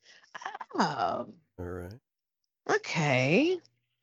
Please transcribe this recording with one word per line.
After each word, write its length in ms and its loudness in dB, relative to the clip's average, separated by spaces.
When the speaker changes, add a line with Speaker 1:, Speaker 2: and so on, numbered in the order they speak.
Speaker 1:
Oh. 500 0
Speaker 2:
All 80 -10
right. 280 -8
Speaker 1:
Okay. 880 2